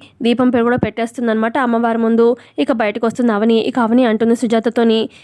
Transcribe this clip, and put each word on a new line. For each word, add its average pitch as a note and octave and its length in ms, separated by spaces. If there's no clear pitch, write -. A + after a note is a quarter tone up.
దీపం A#3+ 280
పె-, A#3+ 140
కూడా A#3+ 140
పెట్టేస్తుందనమాట A3+ 800
అమ్మవారి A#3 420
ముందు. A3+ 280
ఇక C#4+ 120
బయటకు A3+ 340
వస్తుంది A#3 260
అవని. A3 280
ఇక - 200
అవని A#3+ 260
అంటుంది A3+ 300
సుజాతతోని, A3+ 640